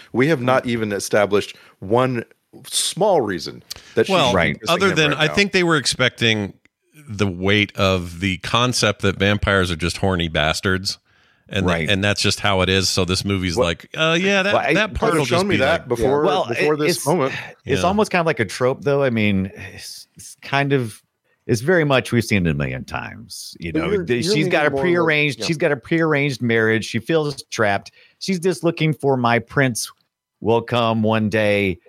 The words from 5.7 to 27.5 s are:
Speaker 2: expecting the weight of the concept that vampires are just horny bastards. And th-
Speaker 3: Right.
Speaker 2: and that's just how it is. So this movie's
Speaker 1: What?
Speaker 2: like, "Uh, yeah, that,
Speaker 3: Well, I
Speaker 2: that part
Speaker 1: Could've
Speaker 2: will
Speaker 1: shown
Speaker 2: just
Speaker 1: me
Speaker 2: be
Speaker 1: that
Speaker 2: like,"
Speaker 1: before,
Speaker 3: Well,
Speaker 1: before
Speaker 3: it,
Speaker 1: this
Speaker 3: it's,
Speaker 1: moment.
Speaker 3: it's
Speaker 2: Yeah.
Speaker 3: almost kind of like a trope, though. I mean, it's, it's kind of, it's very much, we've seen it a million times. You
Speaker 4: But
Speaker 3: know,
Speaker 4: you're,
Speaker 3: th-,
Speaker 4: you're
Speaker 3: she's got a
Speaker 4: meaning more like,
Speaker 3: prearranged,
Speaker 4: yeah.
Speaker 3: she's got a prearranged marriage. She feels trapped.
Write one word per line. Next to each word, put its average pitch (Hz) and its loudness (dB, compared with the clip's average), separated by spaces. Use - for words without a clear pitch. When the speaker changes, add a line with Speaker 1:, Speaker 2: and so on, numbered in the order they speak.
Speaker 2:
expecting 113 0
the 104 -2
weight 98 0
of 90 0
the 95 0
concept 117 0
that 98 0
vampires 98 2
are 85 -2
just 82 -4
horny 90 0
bastards. 82 -2
And 95 -2
th- 87 2
Speaker 3:
Right. 80 -4
Speaker 2:
and 98 0
that's 104 0
just - 0
how 98 0
it 90 2
is. 95 2
So 95 0
this 90 -2
movie's 92 -2
Speaker 1:
What? 85 2
Speaker 2:
like, 85 -4
"Uh, 160 0
yeah, 196 0
that, 202 -2
Speaker 3:
Well, 117 2
I 147 0
Speaker 2:
that 202 0
part 170 0
Speaker 1:
Could've 160 2
Speaker 2:
will 143 0
Speaker 1:
shown 127 0
Speaker 2:
just 190 0
Speaker 1:
me 190 0
Speaker 2:
be - 2
Speaker 1:
that 156 2
Speaker 2:
like," - -16
Speaker 1:
before, 131 0
Speaker 3:
Well, 160 0
Speaker 1:
before 151 0
Speaker 3:
it, 151 -4
Speaker 1:
this 160 0
Speaker 3:
it's, - -6
Speaker 1:
moment. 139 0
Speaker 3:
it's 123 0
Speaker 2:
Yeah. 175 2
Speaker 3:
almost 202 0
kind 180 0
of 165 0
like 151 0
a 113 2
trope, 127 -2
though. 143 0
I 135 2
mean, 104 0
it's, - -18
it's - -20
kind 139 0
of, 123 -2
it's 113 0
very 165 2
much, 131 2
we've 120 2
seen 95 2
it 80 2
a 76 0
million 65 -4
times. - -12
You 82 -10
Speaker 4:
But 156 -2
Speaker 3:
know, 175 -4
Speaker 4:
you're, 190 -2
Speaker 3:
th-, 123 -2
Speaker 4:
you're 202 0
Speaker 3:
she's 202 0
got 156 2
a - 4
Speaker 4:
meaning 139 0
more 135 -2
like, - -2
Speaker 3:
prearranged, 156 2
Speaker 4:
yeah. 208 -6
Speaker 3:
she's 165 0
got 151 0
a 143 0
prearranged 147 0
marriage. 110 2
She - -4
feels 151 -2
trapped. 101 0